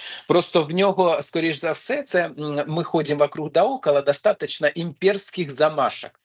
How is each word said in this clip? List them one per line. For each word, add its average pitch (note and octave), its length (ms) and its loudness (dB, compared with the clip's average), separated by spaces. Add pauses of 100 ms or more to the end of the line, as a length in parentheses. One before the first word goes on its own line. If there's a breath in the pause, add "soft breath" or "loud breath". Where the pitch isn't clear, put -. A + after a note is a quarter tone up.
(280 loud breath)
Просто E3 360 2
в D3 80 -6
нього, F3+ 500 2
скоріш D#3+ 360 -2
за D#3+ 140 -4
все, C4+ 320 -6
це, F3 220 0
м, D3 420 -4
ми E3 160 -2
ходимо D3+ 360 0
вокруг D3 320 0
да E3 120 4
около, D#3+ 380 2
достатньо - 680 0
імперських F3 840 -2
замашок. C#3+ 600 0 (140)